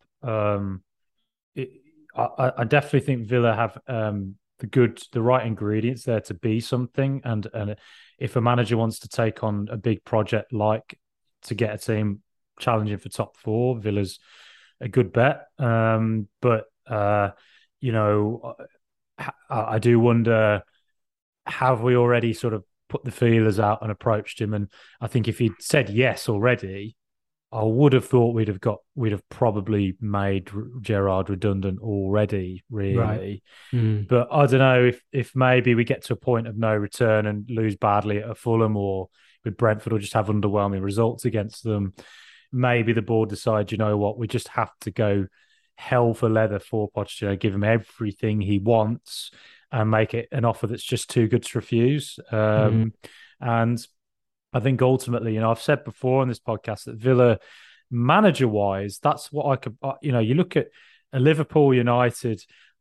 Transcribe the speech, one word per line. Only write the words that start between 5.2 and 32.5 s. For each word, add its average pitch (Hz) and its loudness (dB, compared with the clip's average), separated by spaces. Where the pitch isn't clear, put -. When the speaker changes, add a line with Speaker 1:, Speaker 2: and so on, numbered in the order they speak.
Speaker 1:
right 120 2
ingredients 107 -4
there 113 -2
to - -12
be 110 -2
something, 131 -4
and, 110 -4
and 104 -6
if - -6
a 123 2
manager 120 2
wants 113 -2
to - -18
take 113 -4
on 104 -4
a 117 -8
big 107 -2
project 107 -2
like 107 -2
to 117 -10
get 107 -2
a 107 -8
team 107 -2
challenging 107 0
for - -16
top - -8
four, 117 -2
Villa's 101 -2
a 120 -8
good 120 0
bet. 131 0
Um, 113 0
but, 113 0
uh, 104 0
you 127 -4
know, 107 0
I, - -12
I 110 -4
do 117 4
wonder, 113 2
have 127 0
we 123 2
already 120 2
sort 110 -4
of 104 -6
put - -8
the 113 -8
feelers 110 4
out 107 0
and 110 -6
approached 107 -4
him? 107 -4
And 101 -4
I 117 -8
think 117 -2
if 110 -4
he'd 110 0
said 113 0
yes 117 0
already, 104 -2
I 113 -4
would 123 4
have 127 4
thought 120 4
we'd 110 0
have 95 -6
got, 110 -2
we'd 113 -2
have 101 -6
probably 101 0
made 98 -2
R-, 107 -10
Gerrard 98 0
redundant 98 -2
already, 101 -2